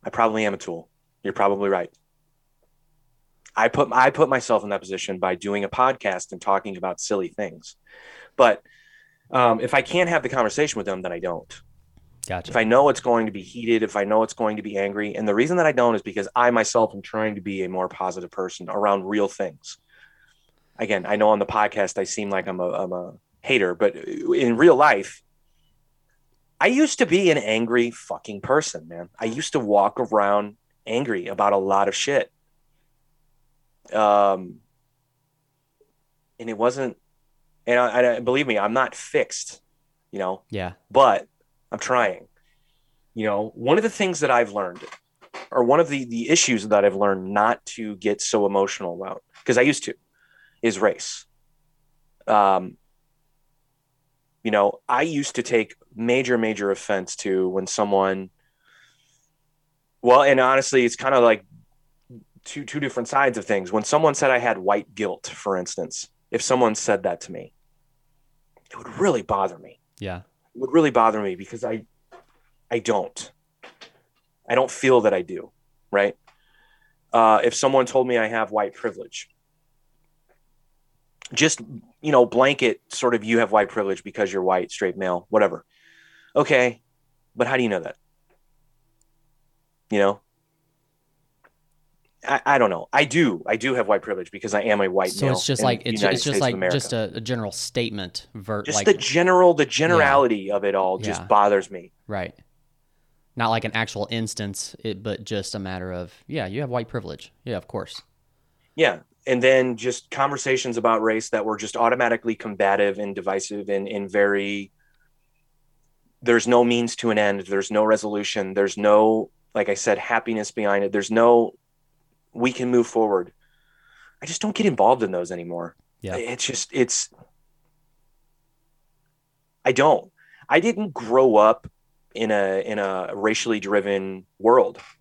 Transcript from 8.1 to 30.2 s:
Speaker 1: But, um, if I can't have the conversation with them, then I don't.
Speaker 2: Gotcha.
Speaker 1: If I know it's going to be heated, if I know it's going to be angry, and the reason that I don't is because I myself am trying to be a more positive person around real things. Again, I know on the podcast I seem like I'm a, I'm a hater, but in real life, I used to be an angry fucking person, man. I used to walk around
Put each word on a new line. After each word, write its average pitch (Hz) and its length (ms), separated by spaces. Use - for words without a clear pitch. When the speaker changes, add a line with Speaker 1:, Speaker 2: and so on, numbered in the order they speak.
Speaker 1:
But, 117 260
um, 117 300
if 123 140
I 135 80
can't 175 260
have 170 140
the 127 60
conversation 131 500
with 98 80
them, 95 160
then 90 80
I 87 80
don't. 87 340
Speaker 2:
Gotcha. 90 220
Speaker 1:
If - 60
I 113 80
know 127 260
it's - 100
going 117 260
to 104 60
be 98 100
heated, 113 400
if 107 140
I 101 80
know 107 180
it's 110 120
going 107 220
to 107 60
be 104 140
angry, 101 400
and 110 100
the 101 80
reason 147 220
that 170 100
I 151 60
don't 120 240
is 98 60
because 98 340
I 123 140
myself 113 440
am 98 80
trying 110 340
to 101 40
be 95 240
a 90 40
more 92 200
positive 90 420
person 92 380
around 101 360
real 101 240
things. - 500
Again, 101 280
I 104 100
know 107 140
on 107 100
the 98 60
podcast 104 520
I 98 60
seem 101 260
like 95 160
I'm 92 140
a, 90 100
I'm 92 220
a 90 220
hater, 98 340
but 101 220
in - 600
real 139 200
life, 127 460
I 165 80
used 277 300
to 262 80
be 180 240
an 147 80
angry 117 520
fucking 101 520
person, 131 440
man. 85 220
I 113 80
used 120 260
to 147 80
walk 104 380
around 104 580